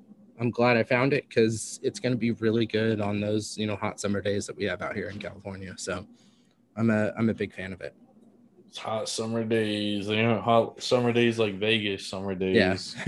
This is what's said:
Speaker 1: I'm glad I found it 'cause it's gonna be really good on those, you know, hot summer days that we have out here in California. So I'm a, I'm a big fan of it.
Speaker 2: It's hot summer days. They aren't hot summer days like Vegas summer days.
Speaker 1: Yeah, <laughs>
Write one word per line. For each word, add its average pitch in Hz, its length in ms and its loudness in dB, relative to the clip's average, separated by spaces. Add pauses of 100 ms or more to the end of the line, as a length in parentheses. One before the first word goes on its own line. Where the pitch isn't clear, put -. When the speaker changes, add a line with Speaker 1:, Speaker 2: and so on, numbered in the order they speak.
(400)
Speaker 1:
I'm 117 120 0
glad 120 260 4
I 113 60 4
found 131 320 2
it - 160 -4
'cause 113 520 0
it's 127 160 -4
gonna 123 180 0
be 113 160 0
really 110 340 2
good 110 340 0
on 104 220 -2
those, 104 340 -2
you 107 100 -2
know, 104 100 -2
hot 104 220 -6
summer 101 220 -2
days 101 280 -2
that - 80 -12
we 98 80 -4
have 90 180 -4
out - 120 -6
here 92 140 -4
in 98 100 -10
California. 95 600 -12
So 85 280 -6 (680)
I'm 113 140 2
a, 107 260 2
I'm 113 140 2
a 98 40 -2
big 98 200 -4
fan 95 180 -10
of 90 80 -14
it. - 140 -12 (760)
Speaker 2:
It's - 100 -20
hot 110 300 -4
summer 113 340 -2
days. 104 640 0
They 107 160 2
aren't 113 200 4
hot 113 400 4
summer 123 320 2
days 117 240 4
like 107 200 2
Vegas 104 480 0
summer 98 280 -4
days. 92 640 2
Speaker 1:
Yeah, - 80 -10
<laughs> - 20 -